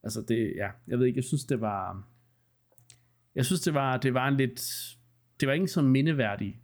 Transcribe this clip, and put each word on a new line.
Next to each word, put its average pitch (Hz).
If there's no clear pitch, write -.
altså, 110
det, 113
ja, 101
jeg 123
ved 127
ikke, 127
jeg 131
synes, 147
det 123
var, 95
jeg 131
synes, 180
det 165
var, 135
det 127
var 127
en 139
lidt, 131
det 139
var 135
ikke 180
så -
mindeværdig 131